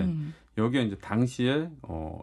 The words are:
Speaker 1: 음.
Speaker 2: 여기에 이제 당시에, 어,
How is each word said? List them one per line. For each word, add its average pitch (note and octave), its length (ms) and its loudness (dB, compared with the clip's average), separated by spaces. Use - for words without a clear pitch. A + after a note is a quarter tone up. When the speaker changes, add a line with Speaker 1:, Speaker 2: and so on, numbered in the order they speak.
Speaker 1:
음. D#3+ 280 -2
Speaker 2:
여기에 A#2+ 280 4
이제 G2+ 120 -2
당시에, B2 720 0
어, D#2+ 400 -8